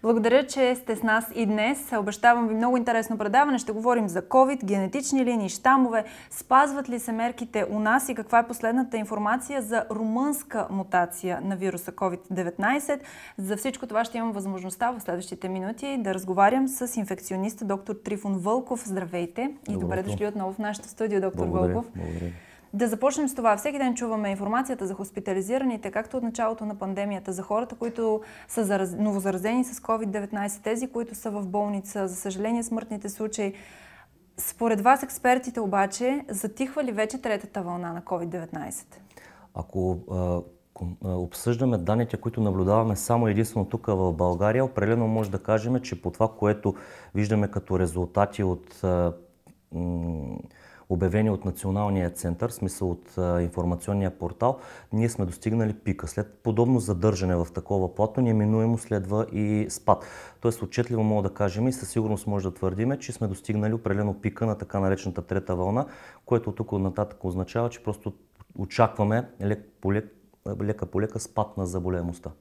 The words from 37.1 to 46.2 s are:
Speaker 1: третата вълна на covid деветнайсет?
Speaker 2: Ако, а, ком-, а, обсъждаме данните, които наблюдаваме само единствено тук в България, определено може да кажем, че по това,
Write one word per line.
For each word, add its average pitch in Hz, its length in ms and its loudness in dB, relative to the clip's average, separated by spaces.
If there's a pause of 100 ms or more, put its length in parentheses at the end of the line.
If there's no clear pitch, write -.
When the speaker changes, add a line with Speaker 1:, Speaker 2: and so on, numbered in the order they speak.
Speaker 1:
третата 208 400 -4
вълна 175 300 -6
на 175 100 -8
covid 175 240 -4
деветнайсет? 165 760 -10 (540)
Speaker 2:
Ако, 92 440 -2 (120)
а, 95 40 -4 (600)
ком-, 87 300 -6
а, 95 40 -4
обсъждаме 117 720 0
данните, 107 380 0
които 117 240 -4
наблюдаваме 101 560 4
само 117 320 2
единствено 107 360 2
тук - 220 -4
в 92 260 4
България, 90 520 2
определено 113 440 2
може 110 220 0
да 95 120 -4
кажем, 113 380 2
че - 220 -8
по 87 80 0
това, 110 180 2